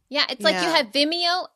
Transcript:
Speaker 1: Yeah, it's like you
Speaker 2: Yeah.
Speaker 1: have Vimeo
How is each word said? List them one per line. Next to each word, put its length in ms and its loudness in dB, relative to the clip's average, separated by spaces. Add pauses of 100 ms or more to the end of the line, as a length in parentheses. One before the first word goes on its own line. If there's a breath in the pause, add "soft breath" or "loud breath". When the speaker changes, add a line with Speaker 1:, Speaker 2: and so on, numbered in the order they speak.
Speaker 1:
Yeah, 200 0
it's 140 -8
like 120 2
you 120 0
Speaker 2:
Yeah. 80 2
Speaker 1:
have 160 2
Vimeo 640 0